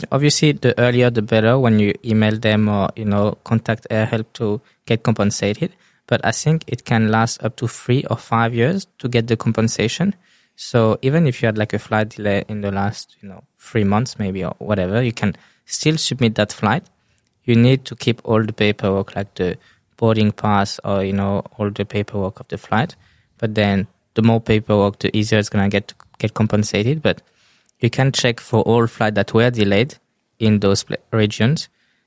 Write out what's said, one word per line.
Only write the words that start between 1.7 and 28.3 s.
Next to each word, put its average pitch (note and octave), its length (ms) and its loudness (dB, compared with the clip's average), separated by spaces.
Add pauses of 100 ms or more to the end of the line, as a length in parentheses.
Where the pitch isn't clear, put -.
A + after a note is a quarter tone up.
you G#2 140 2 (100)
email A2 360 2
them G#2+ 320 2
or, G2+ 260 0
you A2 80 -8
know, G2+ 400 0
contact A2+ 460 -2
Air A2 160 0
Help A2 340 -4
to G#2+ 220 -2 (240)
get A2+ 160 0
compensated. G#2 760 -2 (300)
But A#2 180 -2
I A2+ 80 2
think D#3+ 340 -2
it - 200 -10
can A2 240 2
last A2+ 340 0
up A2+ 120 -6
to A#2+ 120 -6
three - 400 -2
or - 80 -2
five A#2 380 -2
years D3+ 320 0 (140)
to C3 80 -6
get A#2 180 0
the A#2 100 0
compensation. A2+ 800 -2 (420)
So A2 460 0
even D3+ 240 2
if - 160 -2
you A#2+ 40 0
had, A2 120 0
like, G#2 160 -2
a G#2 40 -2
flight G#2+ 300 -2
delay G2+ 400 -2
in G#2+ 140 -8
the G2+ 100 -4
last, G2 480 -6
you G2+ 80 -20
know, F2+ 160 -20 (140)
three - 260 -2
months G#2 340 0
maybe F#2+ 240 -6
or - 140 -6
whatever, G2+ 460 -2
you A#2 100 -2
can G#2 240 -4 (300)
still D#3 320 -2
submit A#2+ 380 0
that G#2+ 180 -2
flight. A2+ 300 -2 (600)
You A#2+ 100 2
need B2+ 300 4
to - 100 -14
keep - 300 -4
all A2 180 2
the A2 120 -4
paperwork, G2+ 600 0
like G2+ 200 -8
the F2+ 240 -4 (380)
boarding A2 360 2
pass G2+ 520 -2
or, G2 200 -2
you G2 80 -4
know, G2 320 -2 (120)
all G#2 140 -4
the G2+ 140 -6
paperwork G2+ 560 -6
of - 80 -18
the D#2+ 100 -10
flight. A#2 380 -2 (420)
But A2 160 -4
then G2+ 320 0 (280)
the A2 80 0
more A2+ 180 4
paperwork, G#2 580 0
the - 180 -2
easier G#2+ 220 2
it's G2+ 100 -2
gonna G2+ 200 0
get G2+ 200 -2
to - 60 -20 (240)
get - 160 -4
compensated. G#2+ 640 0
But F#2 220 -2 (560)
you A#2+ 120 2
can C3+ 220 0
check A#2+ 280 -2